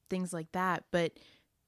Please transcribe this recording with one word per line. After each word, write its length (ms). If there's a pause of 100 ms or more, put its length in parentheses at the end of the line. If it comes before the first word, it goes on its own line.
things 240
like 200
that. 360
But 220 (560)